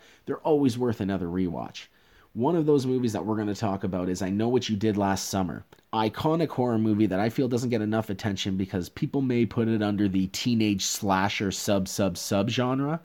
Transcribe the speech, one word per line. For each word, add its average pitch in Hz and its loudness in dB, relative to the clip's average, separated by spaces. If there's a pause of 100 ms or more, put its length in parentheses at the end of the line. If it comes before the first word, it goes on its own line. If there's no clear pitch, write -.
(260)
they're 139 -6
always 143 2
worth 123 -2
another 95 -2
rewatch. 85 -4 (460)
One 135 0
of 156 2
those 143 4
movies 123 0
that 90 -4
we're 110 0
gonna 104 -2
talk 98 0
about 90 -2
is 92 -2
I 95 -2
Know 104 0
What 120 0
You 110 2
Did 104 0
Last 98 0
Summer. 85 -4 (260)
Iconic 147 0
horror 123 0
movie 110 4
that 92 0
I 113 0
feel 127 0
doesn't 120 0
get 113 0
enough 107 -2
attention 98 -2
because 92 -2
people 139 -2
may 120 2
put 113 0
it 113 2
under 104 2
the 92 2
teenage 107 0
slasher 98 0
sub, 95 0
sub, 95 0
sub 104 0
genre, 131 -2